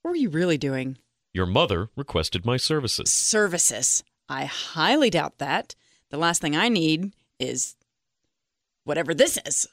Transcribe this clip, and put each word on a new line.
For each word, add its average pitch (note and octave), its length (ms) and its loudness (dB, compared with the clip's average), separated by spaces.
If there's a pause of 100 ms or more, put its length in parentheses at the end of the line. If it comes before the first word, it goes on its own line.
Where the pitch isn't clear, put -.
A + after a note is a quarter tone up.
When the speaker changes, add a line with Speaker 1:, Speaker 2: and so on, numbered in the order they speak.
Speaker 1:
What E4+ 100 -4
were F4 60 0
you B3 120 2
really D#3+ 280 0
doing? C3 400 -4 (360)
Speaker 2:
Your F2+ 120 0
mother G#2 500 0
requested F2+ 500 -2
my B2 120 0
services. - 560 -2
Speaker 1:
Services. F3 880 0 (240)
I C3+ 180 -6
highly A3 680 2
doubt D3+ 260 -2
that. C#3+ 380 -4 (340)
The C#3+ 80 -8
last E3+ 240 0
thing D3+ 140 0
I G#3+ 140 4
need E3+ 420 2 (260)
is B2+ 380 -6 (1120)
whatever D#3+ 240 -2
this G#3 320 2
is. - 280 -4